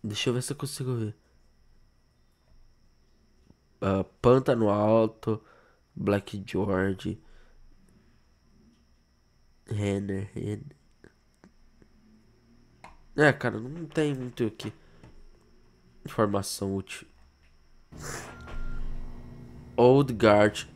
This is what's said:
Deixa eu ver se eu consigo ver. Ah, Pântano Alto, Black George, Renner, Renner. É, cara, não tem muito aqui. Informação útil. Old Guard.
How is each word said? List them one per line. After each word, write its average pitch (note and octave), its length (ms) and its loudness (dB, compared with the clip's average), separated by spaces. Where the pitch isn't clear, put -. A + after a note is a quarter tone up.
Deixa G#2 260 -4
eu B2 60 0
ver B2 80 -2
se - 100 -8
eu C#3 40 -8
consigo B2+ 400 -6
ver. G#2+ 180 -6
Ah, F#2+ 240 0
Pântano B2 480 4
Alto, A2 720 2
Black G2+ 500 -2
George, F#2+ 800 -2
Renner, G2 680 -4
Renner. G#2 420 -8
É, C#3+ 160 6
cara, G#2+ 260 -4
não D3 280 -10
tem D3 280 -2
muito B2 300 -6
aqui. G#2+ 280 -6
Informação G2+ 720 -2
útil. - 300 -10
Old B2+ 360 6
Guard. G#2 640 4